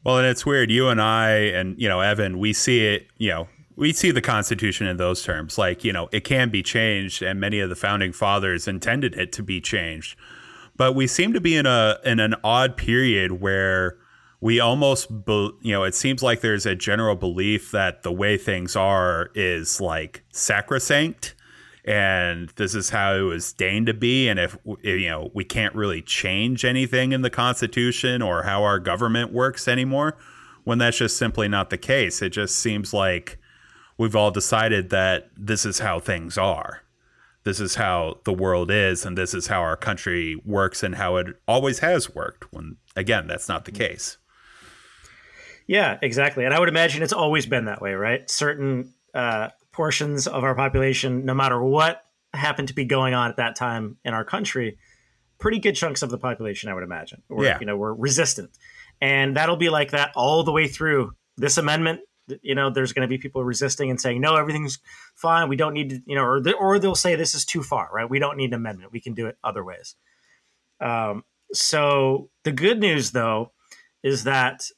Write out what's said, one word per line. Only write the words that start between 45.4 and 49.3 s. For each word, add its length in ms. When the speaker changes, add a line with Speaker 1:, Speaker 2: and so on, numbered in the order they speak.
Speaker 2:
Yeah, 340
exactly. 440
And 80
I 60
would 100
imagine 340
it's 100
always 320
been 200
that 160
way, 120
right? 360
Certain, 640
uh, 360